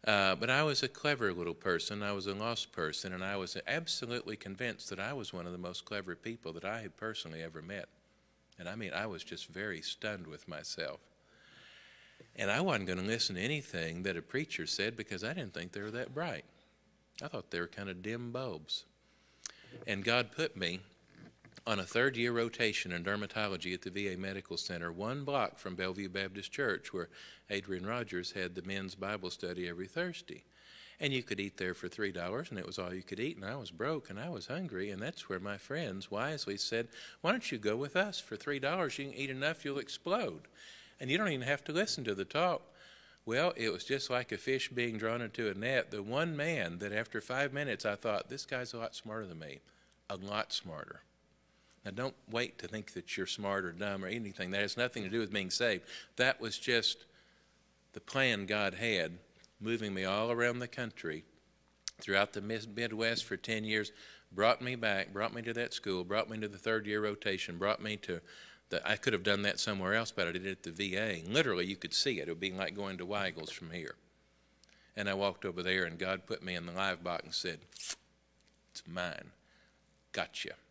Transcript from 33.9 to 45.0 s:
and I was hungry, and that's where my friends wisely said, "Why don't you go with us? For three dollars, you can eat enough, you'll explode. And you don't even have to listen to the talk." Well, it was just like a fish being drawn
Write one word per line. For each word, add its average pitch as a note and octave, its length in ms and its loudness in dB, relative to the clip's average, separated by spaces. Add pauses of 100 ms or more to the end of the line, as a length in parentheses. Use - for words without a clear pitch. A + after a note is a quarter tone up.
and G2 80 -6
I C#3 100 -4
was B2 180 -6
hungry, B2+ 440 -2
and G2 100 -4
that's C#3+ 280 -6
where F#2 120 -2
my G2+ 160 -2
friends G#2 540 -4
wisely A#2 460 0
said, A2+ 320 0 (320)
"Why - 100 4
don't B3 220 2
you A#2+ 60 -2
go G#2 180 4
with C#3 180 -2
us? F3+ 240 4
For - 180 -6
three C#3+ 220 0
dollars, D3 400 2
you C#3 80 -2
can - 80 -8
eat C3+ 160 -2
enough, C#3+ 340 0
you'll C#3 140 0
explode. C#3 720 -2 (520)
And C3 120 0
you D#3+ 40 6
don't G#3 120 4
even B2+ 180 0
have C#3 160 2
to D#3 100 -6
listen E3+ 300 2
to G#2+ 140 2
the G2 80 0
talk." E3+ 500 2 (500)
Well, C3+ 320 4
it A2+ 120 2
was F2+ 160 0
just C3 260 0
like B2 220 2
a G#2 40 0
fish C3 320 2
being A#2+ 300 0
drawn A2+ 240 2